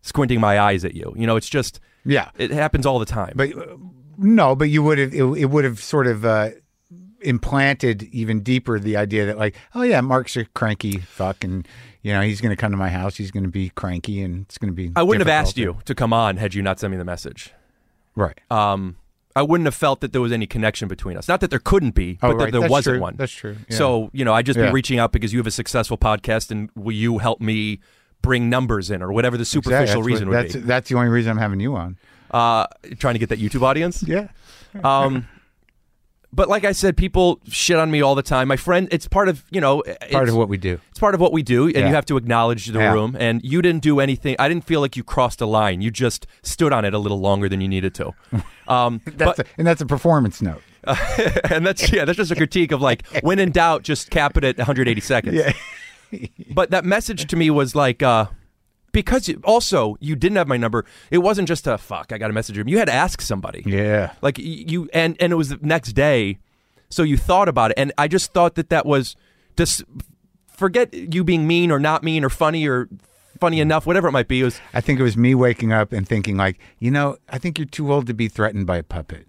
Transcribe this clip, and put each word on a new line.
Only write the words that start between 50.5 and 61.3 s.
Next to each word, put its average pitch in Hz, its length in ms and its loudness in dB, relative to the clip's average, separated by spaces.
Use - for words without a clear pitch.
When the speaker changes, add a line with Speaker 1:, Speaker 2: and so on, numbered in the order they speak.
Speaker 1:
<laughs> - 120 -20
and 160 120 0
that's, 190 280 2
yeah, 175 120 4
that's 165 120 0
just 175 160 0
a - 20 0
critique 160 380 0
of, 135 100 0
like, 123 240 0
when 180 160 2
in 185 140 2
doubt, 165 320 2
just - 260 -4
cap 147 260 2
it 147 60 2
at 131 160 0
a 123 60 0
hundred 127 240 0
eighty 110 120 0
seconds. 120 360 -2
Speaker 2:
Yeah. 143 160 2
<laughs> 131 160 -12
Speaker 1:
But 170 200 0
that 185 120 0
message 190 440 -2
to 165 80 -2
me 165 140 4
was 143 260 2
like, 135 260 2
uh, 113 240 4
because 226 360 0
you, - 160 -6
also 175 560 2
you 151 160 -4
didn't 185 200 0
have 170 120 0
my 131 80 0
number, 117 280 -2
it 170 60 4
wasn't 196 280 2